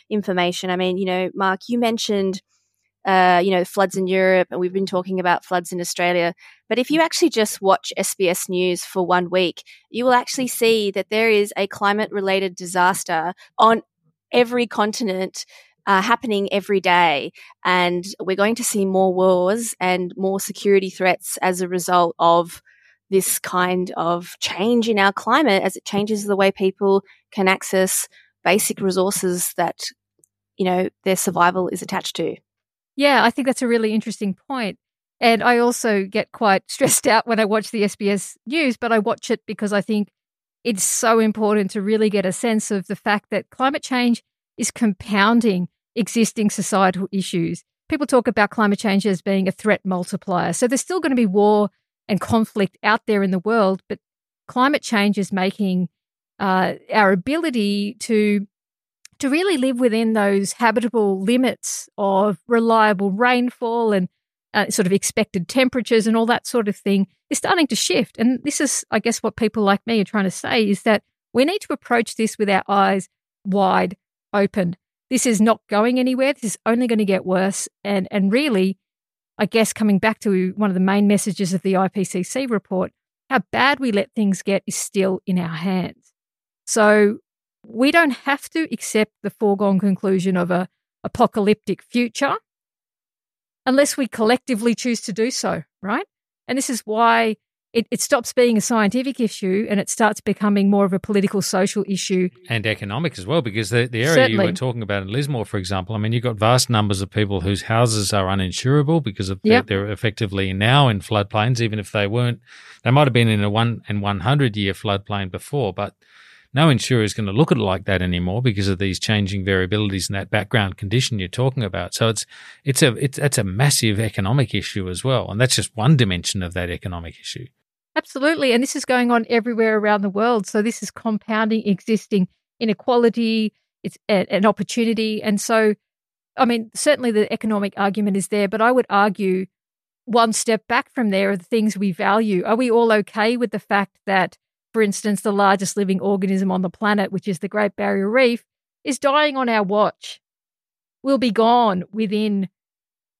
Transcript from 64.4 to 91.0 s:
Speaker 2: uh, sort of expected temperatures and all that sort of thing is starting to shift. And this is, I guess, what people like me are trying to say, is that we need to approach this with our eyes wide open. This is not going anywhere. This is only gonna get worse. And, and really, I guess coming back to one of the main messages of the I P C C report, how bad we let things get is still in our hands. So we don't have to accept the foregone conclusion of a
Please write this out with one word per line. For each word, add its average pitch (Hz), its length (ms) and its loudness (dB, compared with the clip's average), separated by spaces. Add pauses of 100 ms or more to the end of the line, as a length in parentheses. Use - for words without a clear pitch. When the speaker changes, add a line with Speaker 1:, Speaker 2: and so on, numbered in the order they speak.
Speaker 2:
uh, 202 160 0
sort 208 180 0
of 180 60 2
expected 202 560 -2
temperatures 247 580 0
and 226 100 2
all 226 100 2
that 233 200 -2
sort 233 200 -2
of 208 100 -4
thing 196 300 0 (240)
is 294 80 -2
starting 349 300 0
to 214 80 -2
shift. - 420 -2
And 240 240 0
this - 180 -4
is, - 300 -2
I 220 80 0
guess, 233 240 -2
what 220 140 -4
people 214 260 -2
like 196 240 0
me 226 140 0
are 190 40 0
trying 202 200 -2
to 185 60 0
say, 220 380 -2
is 202 140 0
that 220 220 2 (280)
we 247 120 4
need 370 180 -2
to - 100 -8
approach 240 440 -2
this 220 200 -2
with 202 140 0
our 185 160 0
eyes 196 420 0 (360)
wide 185 520 0 (360)
open. 196 440 0 (320)
This 254 160 0
is 226 160 2
not 220 280 4
going 240 320 0
anywhere. 262 320 0
This 277 120 -8
is 190 220 -6
only 233 220 0
gonna 220 160 0
get 190 200 0
worse. 190 440 -2 (160)
And, 202 260 -2
and 196 220 0
really, 208 440 2 (640)
I 208 80 0
guess 226 260 2
coming 208 260 2
back 220 220 0
to 185 360 0
one 208 120 0
of 185 60 -2
the 185 60 0
main 202 260 2
messages 196 480 0
of 180 80 -2
the 190 140 0
I 190 120 0
P 190 160 -4
C 180 180 -4
C 262 240 -6
report, 190 460 -4 (380)
how 262 100 2 (100)
bad 262 300 0
we 262 100 -2
let 202 240 -2
things 196 280 0
get 196 240 -2
is 202 100 -8
still 190 500 -2
in 185 120 0
our 165 180 -4
hands. 180 560 -4 (540)
So 214 520 4 (480)
we 226 240 2
don't 330 200 4
have - 400 -4
to 320 200 -4
accept - 420 -2 (100)
the 202 80 -6
foregone 202 480 0
conclusion 190 580 0
of 175 140 0
a 180 180 -2 (340)